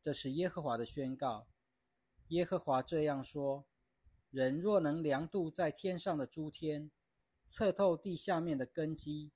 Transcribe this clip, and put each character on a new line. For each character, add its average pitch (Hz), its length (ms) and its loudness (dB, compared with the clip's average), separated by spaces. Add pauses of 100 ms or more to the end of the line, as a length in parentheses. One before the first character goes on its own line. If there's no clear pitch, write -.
这 147 120 -2
是 135 160 -4
耶 175 180 0
和 170 140 -4
华 120 160 0
的 117 80 -2
宣 131 280 -4
告。 117 320 -4 (800)
耶 170 140 0
和 175 160 0
华 131 240 2
这 156 200 0
样 139 200 2
说 139 440 -4 (680)
：“人 131 260 2
若 196 220 6
能 156 220 2
量 151 260 2
度 170 220 -2
在 160 200 0
天 185 280 -4
上 170 180 0
的 135 100 -2
诸 156 240 -8
天， 151 400 -4 (580)
测 208 220 2
透 185 240 4
地 170 220 -4
下 170 240 0
面 165 160 0
的 131 80 0
根 156 320 -2
基 151 400 -6